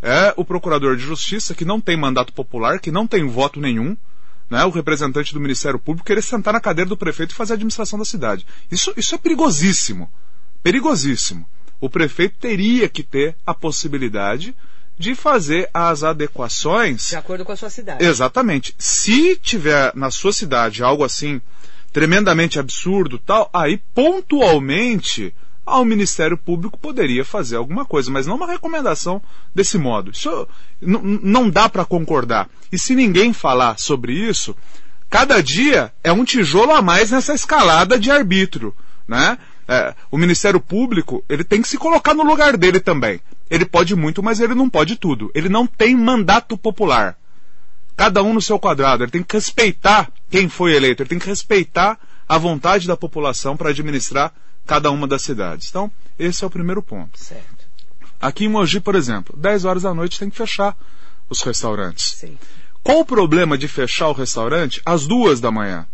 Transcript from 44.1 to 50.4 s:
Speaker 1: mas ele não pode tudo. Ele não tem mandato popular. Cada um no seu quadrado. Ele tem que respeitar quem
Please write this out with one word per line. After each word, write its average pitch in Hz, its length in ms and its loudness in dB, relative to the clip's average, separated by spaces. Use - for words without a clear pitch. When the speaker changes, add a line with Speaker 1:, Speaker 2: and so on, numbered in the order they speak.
Speaker 1:
mas 214 160 0
ele 233 160 2
não 262 160 2
pode 160 240 2
tudo. 123 400 -2
Ele 156 140 0
não 220 180 2
tem 240 300 2
mandato 226 600 2
popular. 131 600 0
Cada 202 260 4
um 208 100 2
no 220 80 2
seu 202 200 0
quadrado. 135 420 2
Ele 123 80 -2
tem 175 140 -2
que - 100 -6
respeitar 208 760 2
quem 185 180 2